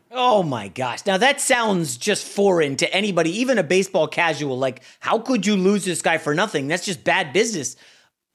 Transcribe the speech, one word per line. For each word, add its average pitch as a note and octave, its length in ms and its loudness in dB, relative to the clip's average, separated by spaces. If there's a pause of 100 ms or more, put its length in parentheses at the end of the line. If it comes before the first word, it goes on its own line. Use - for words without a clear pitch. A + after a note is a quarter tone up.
(100)
Oh B3 320 2
my B2 240 -4
gosh. A#2+ 400 -6
Now F#3+ 120 2
that C4+ 220 2
sounds F#3+ 560 0
just - 300 -2
foreign E3+ 500 2
to D#3+ 160 -2
anybody, F3 460 0
even B3+ 200 2
a F#3 40 2
baseball F3 460 2
casual. D3 500 -2
Like, C3 240 -2 (160)
how G#3+ 220 0
could A3+ 260 0
you G#3 100 2
lose F#3+ 280 2
this F3 180 -4
guy E3 160 2
for D3 160 -2
nothing? E3+ 320 -2
That's E3+ 180 -4
just F3+ 200 -6
bad E3+ 280 0
business. F#3+ 440 -2 (580)